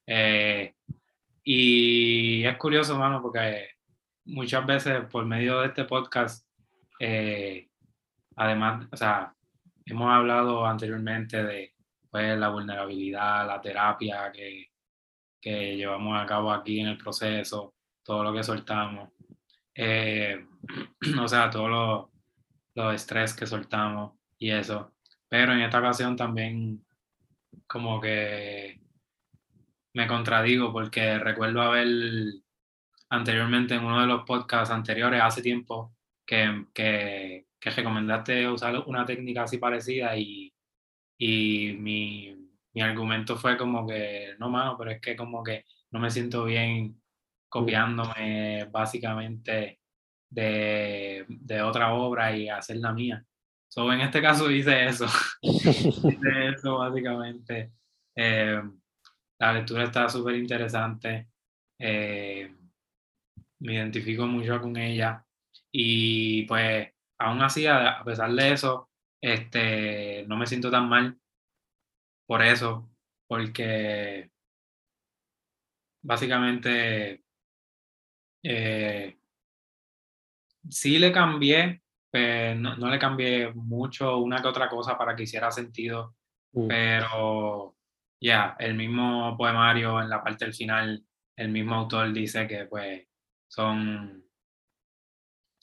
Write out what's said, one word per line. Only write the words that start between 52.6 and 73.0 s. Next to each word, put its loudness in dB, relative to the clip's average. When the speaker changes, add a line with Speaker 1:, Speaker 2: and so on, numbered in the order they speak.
Speaker 1:
la -2
mía". -4
So, 0
en 4
este 2
caso 6
hice 4
eso. 0
<laughs> -8
Hice 4
eso -2
básicamente. -4
Eh, 2
la 4
lectura -2
está 2
súper -2
interesante. -4
Eh, -4
me -4
identifico -2
mucho 0
con -6
ella. -2
Y 2
pues, 2
aún 0
así, 2
a, 4
a -14
pesar -2
de 4
eso, -2
este, -2
no -2
me 0
siento -2
tan 4
mal 2
por 4
eso, 4